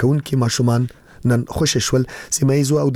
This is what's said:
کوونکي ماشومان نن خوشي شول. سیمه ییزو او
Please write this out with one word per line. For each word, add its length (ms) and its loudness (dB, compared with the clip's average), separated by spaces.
کوونکي 440 0
ماشومان 420 0
نن 120 2
خوشي 300 0
شول. 180 2
سیمه 200 2
ییزو 240 2
او 160 0